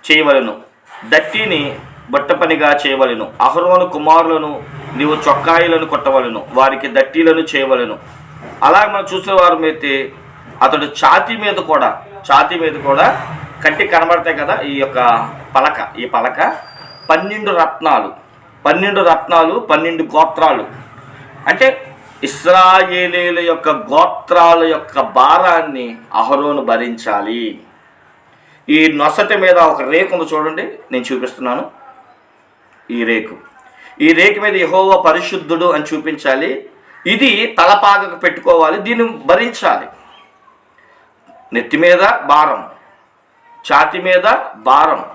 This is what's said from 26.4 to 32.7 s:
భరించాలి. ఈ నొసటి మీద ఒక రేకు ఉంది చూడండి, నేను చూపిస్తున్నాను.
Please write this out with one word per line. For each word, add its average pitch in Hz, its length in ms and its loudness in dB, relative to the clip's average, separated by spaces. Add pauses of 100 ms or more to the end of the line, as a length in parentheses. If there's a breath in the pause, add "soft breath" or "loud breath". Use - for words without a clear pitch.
భరించాలి. 113 960 -4 (1080 soft breath)
ఈ 156 220 4
నొసటి 196 460 -2
మీద 180 220 4
ఒక 151 220 2
రేకు 175 340 0
ఉంది 156 200 -4
చూడండి, 160 440 -6 (120)
నేను 127 120 -6 (100)
చూపిస్తున్నాను. 127 580 -8 (1200)